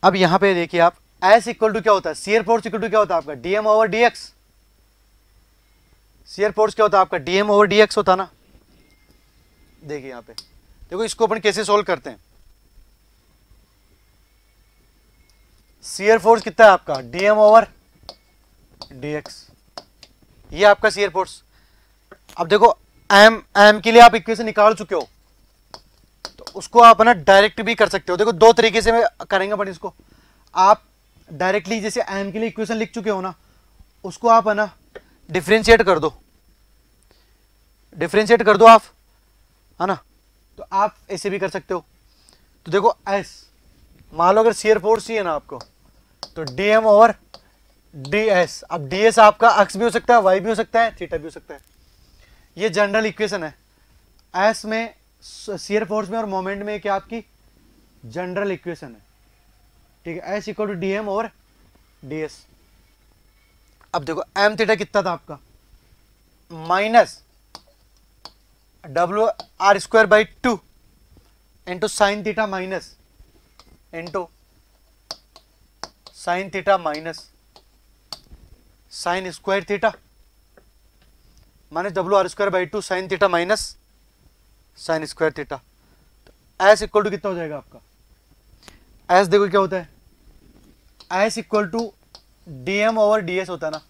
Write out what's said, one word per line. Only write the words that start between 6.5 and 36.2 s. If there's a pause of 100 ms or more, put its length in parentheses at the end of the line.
force
क्या
होता
है
आपका,
डीएम
over
डीएक्स
होता
ना। (1500)
देखिए
यहाँ
पे
देखो,
इसको
अपन
कैसे
solve
करते
हैं। (3750)
Shear
force
कितना
है
आपका,
डीएम
over (1300)
डीएक्स, (1040)
ये
आपका
shear
force। (960)
अब
देखो (340)
एम, (160)
एम
के
लिए
आप
equation
निकाल
चुके
हो, (1300)
तो (100)
उसको
आप
ना
direct
भी
कर
सकते
हो।
देखो
दो
तरीके
से
मैं (220)
करेंगे
अपन
इसको। (600)
आप (460)
directly
जैसे
एम
के
लिए
equation
लिख
चुके
हो
ना, (680)
उसको
आप
है
ना (600)
differentiate
कर
दो, (1800)